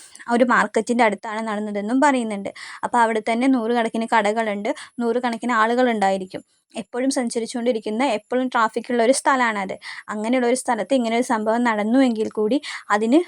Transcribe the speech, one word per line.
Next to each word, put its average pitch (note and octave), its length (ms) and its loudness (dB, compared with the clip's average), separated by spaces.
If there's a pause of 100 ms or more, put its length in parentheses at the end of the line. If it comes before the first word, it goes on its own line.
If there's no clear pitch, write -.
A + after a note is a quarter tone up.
(320)
ഒരു A#3+ 140 4
മാർക്കറ്റിൻ്റെ A#3 580 2
അടുത്താണ് G#3+ 380 -2
നടന്നതെന്നും G#3+ 580 -2
പറയുന്നുണ്ട്. A3+ 500 0 (320)
അപ്പോൾ A#3+ 180 0
അവിടെ A3+ 240 2
തന്നെ A#3+ 240 0
നൂറുകണക്കിന് A#3 600 0
കടകളുണ്ട്, G#3+ 600 0 (280)
നൂറുകണക്കിന് A#3+ 580 -2
ആളുകളുണ്ടായിരിക്കും. A3 880 2 (300)
എപ്പോഴും B3 360 -4
സഞ്ചരിച്ചുകൊണ്ടിരിക്കുന്ന, A#3 1000 -2
എപ്പോഴും B3 380 -2
ട്രാഫിക്കുള്ള A#3+ 540 0
ഒരു B3 120 2
സ്ഥലമാണത്. A#3 580 0 (360)
അങ്ങനെയുള്ള A3+ 380 0
ഒരു B3 120 2
സ്ഥലത്ത് A#3 360 -2
ഇങ്ങനെ A3+ 220 0
ഒരു B3 100 0
സംഭവം A3+ 360 0
നടന്നുവെങ്കിൽ A3 680 2
കൂടി G#3+ 260 0 (340)
അതിന് A3+ 360 4